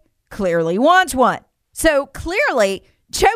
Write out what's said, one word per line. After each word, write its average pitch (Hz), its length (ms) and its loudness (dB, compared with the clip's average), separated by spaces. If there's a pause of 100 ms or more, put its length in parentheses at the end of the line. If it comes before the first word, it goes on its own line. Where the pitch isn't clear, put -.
(300)
clearly 170 480 -2
wants 330 360 2
one. 233 260 0 (320)
So 285 340 0
clearly, 320 760 -2 (260)
Joe - 260 0